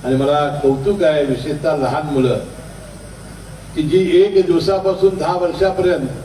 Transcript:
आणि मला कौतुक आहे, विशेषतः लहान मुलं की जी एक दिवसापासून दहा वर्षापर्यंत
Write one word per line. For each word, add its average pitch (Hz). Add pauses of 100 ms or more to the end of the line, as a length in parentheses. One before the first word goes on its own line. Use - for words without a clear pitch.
आणि 131
मला 143 (160)
कौतुक 139
आहे, 151
विशेषतः 147
लहान 143
मुलं 127 (1400)
की 156
जी 170 (160)
एक 190
दिवसापासून 185
दहा 180
वर्षापर्यंत 180 (180)